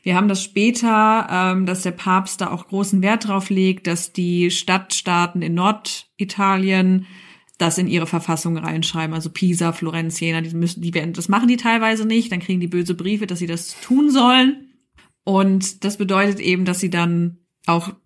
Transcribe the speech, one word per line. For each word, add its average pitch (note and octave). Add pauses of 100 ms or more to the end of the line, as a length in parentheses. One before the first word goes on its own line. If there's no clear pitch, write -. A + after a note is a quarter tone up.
Wir F#3
haben G3+
das F#3+
später, A3
ähm, F#3
dass F#3
der F3
Papst F#3+
da F3
auch E3+
großen G3
Wert A3
drauf G3
legt, F#3+
dass E3+
die F3
Stadtstaaten F3+
in E3
Norditalien F#3+ (520)
das E3
in F3+
ihre E3
Verfassung E3
reinschreiben, D#3+
also D#3+
Pisa, E3+
Florenz, E3
Jena, E3
die E3
müssen, E3+
die E3+
werden, E3
das -
machen A3+
die B3
teilweise A3
nicht, A3+
dann F3+
kriegen F3+
die F3
böse F3
Briefe, G3+
dass F3+
sie E3+
das -
tun C#4+
sollen. B3+ (560)
Und F#3+
das G3+
bedeutet G3
eben, F3+
dass F3+
sie F#3+
dann E3+ (280)
auch E3+ (160)